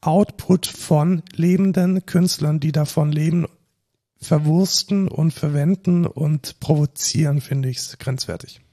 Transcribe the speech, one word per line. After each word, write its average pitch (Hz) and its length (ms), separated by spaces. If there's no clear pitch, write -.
Output 185 640
von 160 560
lebenden 185 720
Künstlern, 160 540
die 156 120
davon 151 400
leben, 160 360
verwursten 175 840
und 156 260
verwenden 170 720
und - 540
provozieren, 147 800
finde 135 280
ich's - 280
grenzwertig. - 640